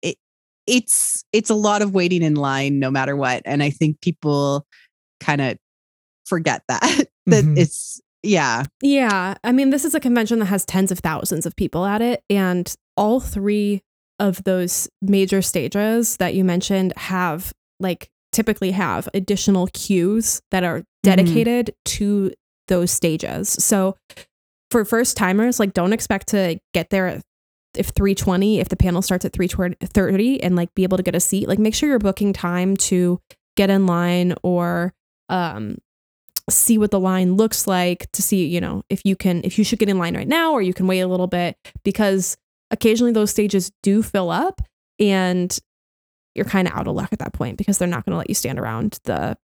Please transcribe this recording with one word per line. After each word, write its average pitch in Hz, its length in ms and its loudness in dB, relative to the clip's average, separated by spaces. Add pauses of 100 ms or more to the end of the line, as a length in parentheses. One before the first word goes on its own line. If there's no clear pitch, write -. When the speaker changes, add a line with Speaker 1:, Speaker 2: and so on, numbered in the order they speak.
Speaker 1:
it, - 160 -6 (500)
it's, - 560 0 (100)
it's 220 160 0
a 220 60 2
lot 208 260 2
of 202 120 -2
waiting 180 300 2
in 151 120 2
line 139 440 0
no 131 120 0
matter 135 240 0
what. 131 300 -2
And 147 180 0
I 147 60 0
think 151 320 -2
people 143 640 0 (540)
kinda 139 380 0 (680)
forget 160 420 -2
that, 127 140 -2
<laughs> - 460 0
that 147 180 6
Speaker 2:
Mm-hmm. 151 120 4
Speaker 1:
it's, - 420 0 (220)
yeah. 139 420 2 (180)
Speaker 3:
Yeah. 214 640 2
I 240 80 0
mean, 269 180 4
this 277 160 0
is 320 100 -2
a 311 40 2
convention 233 400 2
that 208 60 0
has 196 200 0
tens 190 260 0
of 180 80 -4
thousands 160 460 -4
of 170 100 -8
people 175 300 -2
at 202 160 -2
it, 240 280 -2
and 180 440 0 (240)
all 220 220 2
three 208 600 -2 (380)
of 190 240 0
those 180 460 -2 (120)
major 196 400 2
stages 214 760 -2
that 180 180 -2
you 190 80 2
mentioned 185 540 0
have, 180 560 -4 (260)
like, 180 300 -4 (240)
typically 208 380 0
have 165 420 -2
additional 190 600 0
queues 202 680 0 (100)
that 185 120 0
are 165 160 -2 (260)
Speaker 1:
Mm-hmm. 190 100 8
Speaker 3:
dedicated 226 580 2 (120)
to 202 480 -2 (340)
those 175 240 2
stages. 165 580 -2
So 190 460 0 (760)
for 233 140 2
first 233 320 0
timers, 214 420 2
like, 202 140 0
don't 185 220 0
expect 220 340 -4
to 185 320 0 (140)
get 170 160 -2
there 190 180 0
at, - 140 -6 (560)
if 214 180 -2
three 196 180 2
twenty, 190 460 2
if 180 80 -2
the - 80 -4
panel 180 260 2
starts 185 220 -2
at - 80 -4
three 180 160 -2
thirty 190 960 0
and, 180 140 2
like, 175 180 -2
be 190 80 2
able 185 140 0
to 185 60 0
get 180 120 -2
a 175 60 0
seat. 190 260 -2
Like, 196 100 0
make 220 160 2
sure 302 140 0
you're 269 120 2
booking 202 340 0
time 180 440 -2
to 180 440 0 (340)
get 196 140 2
in 196 160 4
line 175 480 2 (100)
or, 175 500 -2 (360)
um, 170 480 -4 (720)
see - 280 2
what 208 140 2
the 202 80 2
line 185 380 2
looks 220 280 0
like, 180 460 -2
to - 100 -6
see, 185 260 0
you 175 120 -2
know, 185 300 -6
if - 160 -4
you 190 100 2
can, 175 300 0
if - 120 -4
you 214 60 4
should 208 160 -2
get 214 80 4
in 190 120 2
line 170 180 -2
right - 100 -6
now 320 240 2
or 269 100 2
you 185 120 0
can 185 140 -2
wait 185 120 2
a 185 80 0
little 180 200 0
bit, 175 280 -2 (300)
because 196 500 0 (360)
occasionally 233 420 2
those 214 180 2
stages 196 400 0 (120)
do 202 200 2
fill 190 280 -2
up 269 280 -2 (400)
and 185 580 2 (760)
you're 196 100 -2
kinda 185 320 0
out - 120 -4
of 147 60 -4
luck - 180 -4
at 202 60 -6
that - 140 -8
point - 240 -6
because - 200 -2
they're 180 100 0
not 175 160 -4
gonna 175 140 -4
let - 120 -6
you - 60 -4
stand - 240 -4
around 113 460 -6
the 82 320 -4 (120)